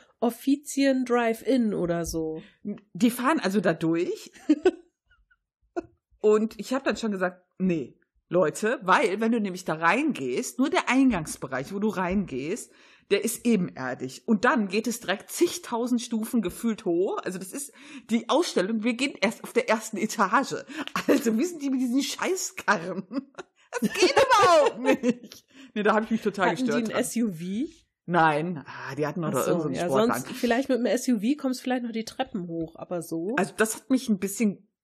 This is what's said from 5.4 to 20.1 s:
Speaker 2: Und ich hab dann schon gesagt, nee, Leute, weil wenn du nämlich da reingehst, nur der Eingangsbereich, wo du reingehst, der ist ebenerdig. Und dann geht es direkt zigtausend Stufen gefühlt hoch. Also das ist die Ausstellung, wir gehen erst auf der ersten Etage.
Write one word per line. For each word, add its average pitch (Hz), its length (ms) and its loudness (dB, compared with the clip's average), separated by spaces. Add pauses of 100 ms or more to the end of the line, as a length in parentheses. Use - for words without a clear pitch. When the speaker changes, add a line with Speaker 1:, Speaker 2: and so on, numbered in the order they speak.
Speaker 2:
Und 214 400 2
ich 202 140 -6
hab 269 100 -2
dann 220 140 -2
schon 220 140 -4
gesagt, 185 320 -4 (140)
nee, 170 400 -2 (300)
Leute, 180 560 0
weil 196 360 2
wenn 226 120 0
du 240 80 2
nämlich 185 260 -6
da 170 100 -2
reingehst, 170 840 0
nur 269 100 2
der - 200 0
Eingangsbereich, 185 840 0
wo 202 60 -4
du 214 100 2
reingehst, 180 840 -4 (380)
der 196 160 2
ist - 200 -4
ebenerdig. 135 840 -2
Und 226 180 4
dann 247 220 2
geht 208 200 -2
es 226 140 -4
direkt - 300 -6
zigtausend 240 680 0
Stufen 226 400 -2
gefühlt 202 440 -4
hoch. 190 380 0
Also - 160 -6
das 190 120 -14
ist 277 220 -10 (360)
die 226 200 0
Ausstellung, 226 540 2
wir 247 100 0
gehen 262 280 -4
erst 208 220 -2
auf - 100 -14
der - 160 0
ersten 220 280 -2
Etage. 214 580 0 (520)